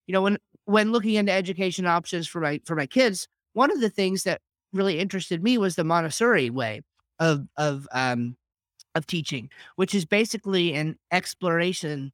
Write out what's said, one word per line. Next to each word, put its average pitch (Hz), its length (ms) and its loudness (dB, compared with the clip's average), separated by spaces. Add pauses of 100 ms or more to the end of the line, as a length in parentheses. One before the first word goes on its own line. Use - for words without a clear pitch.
you 185 80 -8
know, 190 80 4
when, 202 160 2 (280)
when 214 260 4
looking 220 240 2
into 208 160 2
education 185 560 -2
options 170 400 0
for 175 120 -8
my, 147 260 -2
for 165 100 -4
my 147 100 -2
kids, 226 420 2 (260)
one 269 180 4
of 311 100 -2
the 214 80 2
things 190 340 0
that 175 180 -2 (320)
really 190 260 0
interested 180 420 -4
me 240 160 4
was 190 180 2
the 175 80 0
Montessori 165 680 2
way 113 300 -4 (360)
of, 151 300 2 (100)
of, 143 360 -2
um, 123 420 -2 (580)
of 156 140 -4
teaching, 147 420 -6 (260)
which 190 200 0
is 180 100 0
basically 196 680 0
an 151 220 -4 (140)
exploration 170 1040 -2